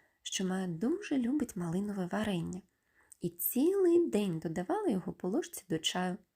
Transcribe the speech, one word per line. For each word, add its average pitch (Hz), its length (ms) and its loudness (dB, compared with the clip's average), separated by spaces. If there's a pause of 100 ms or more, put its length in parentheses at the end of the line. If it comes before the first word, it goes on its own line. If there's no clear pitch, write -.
(220)
що - 240 -4
Майя 185 220 -2
дуже 277 500 0
любить 262 380 0
малинове 185 500 -2
варення, 185 560 -2 (600)
і 175 80 -2
цілий 339 800 4
день 202 300 0
додавала 185 500 -2
його 185 240 0
по - 160 -4
ложці - 400 -4
до 160 100 0
чаю. 180 380 -2 (180)